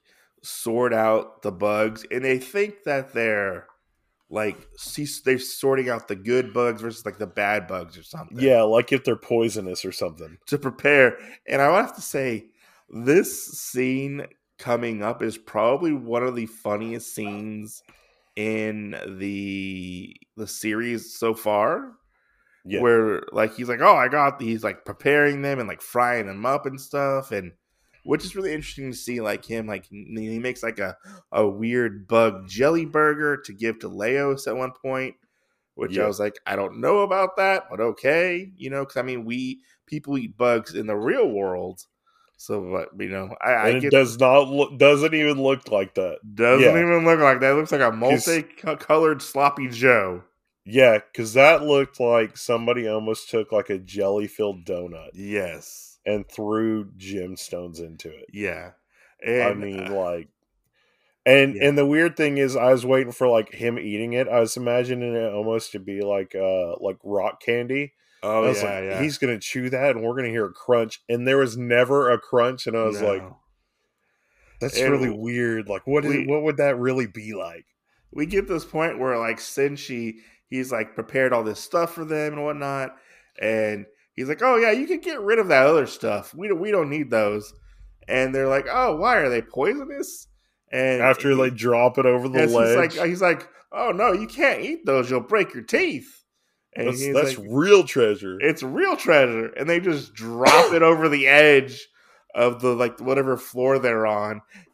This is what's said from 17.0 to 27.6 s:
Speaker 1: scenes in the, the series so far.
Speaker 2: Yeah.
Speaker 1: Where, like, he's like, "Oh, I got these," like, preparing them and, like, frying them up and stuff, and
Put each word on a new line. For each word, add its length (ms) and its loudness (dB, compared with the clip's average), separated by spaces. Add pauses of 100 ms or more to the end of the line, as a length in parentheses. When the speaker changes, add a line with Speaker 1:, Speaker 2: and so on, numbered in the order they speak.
Speaker 1:
scenes 680 -12 (540)
in 560 -6 (280)
the, 960 -8 (220)
the 100 -12
series 680 -6
so 180 -2
far. 600 0 (720)
Speaker 2:
Yeah. 160 -4
Speaker 1:
Where, 420 4 (100)
like, 220 0
he's 140 -8
like, 120 -4
"Oh, 140 8
I 140 2
got 300 0
these," 240 -4
like, 220 -6
preparing 580 0
them 160 -4
and, 100 -8
like, 120 -12
frying 460 -2
them 180 -8
up 220 -2
and 140 -12
stuff, 500 -4
and 220 -8 (520)